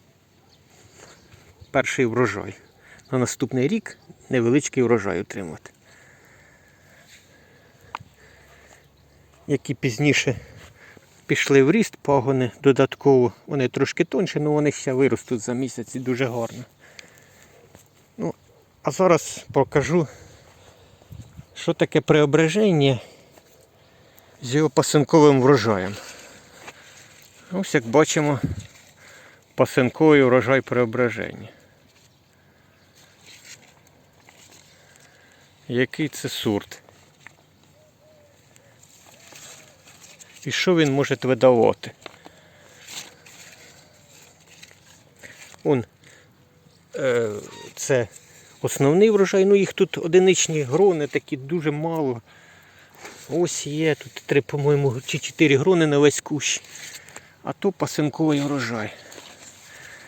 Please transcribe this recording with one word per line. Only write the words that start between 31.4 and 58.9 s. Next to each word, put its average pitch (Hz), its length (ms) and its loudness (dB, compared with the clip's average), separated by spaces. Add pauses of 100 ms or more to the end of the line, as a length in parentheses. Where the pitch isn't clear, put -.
Який 131 400 -2
це - 220 -10
сорт? - 520 -6 (3750)
І 135 60 -8
що 185 240 0
він 151 160 2
може 135 300 0
видавати? 120 720 4 (3750)
Он, 139 220 0 (1080)
е, 120 340 -2 (460)
це 123 320 -2 (540)
основний 156 480 2
врожай, 196 360 2
ну, 202 100 4
їх 196 180 0
тут - 240 -2
одиничні 175 640 2
грони, 151 460 2
такі 139 300 -6
дуже 147 340 -4
мало. 151 500 -4 (1080)
Ось 160 380 -4
є, 151 280 -2
тут - 180 -12 (120)
три, 143 160 2
по-моєму, 143 640 0
чи - 120 -6
чотири 143 400 2
грони 165 300 2
на 143 100 2
весь 143 240 4
кущ. - 400 -6 (800)
А 131 100 -10
то - 180 -4
пасинковий 151 720 -2
врожай. 120 520 -6 (1160)